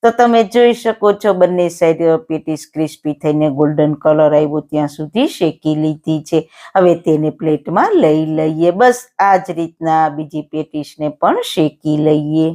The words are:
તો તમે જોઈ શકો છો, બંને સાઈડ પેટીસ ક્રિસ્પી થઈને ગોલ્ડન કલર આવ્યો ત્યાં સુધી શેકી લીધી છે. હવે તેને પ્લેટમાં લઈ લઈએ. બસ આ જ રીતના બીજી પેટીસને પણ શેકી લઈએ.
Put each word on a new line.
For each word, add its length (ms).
તો 80
તમે 340
જોઈ 300
શકો 380
છો, 220
બંને 360
સાઈડ 300
પેટીસ 380
ક્રિસ્પી 480
થઈને 360
ગોલ્ડન 440
કલર 400
આવ્યો 260
ત્યાં 280
સુધી 400
શેકી 480
લીધી 460
છે. 160
હવે 200
તેને 360
પ્લેટમાં 640
લઈ 300
લઈએ. 340
બસ 260
આ 200
જ 200
રીતના 520
બીજી 320
પેટીસને 680
પણ 400
શેકી 560
લઈએ. 480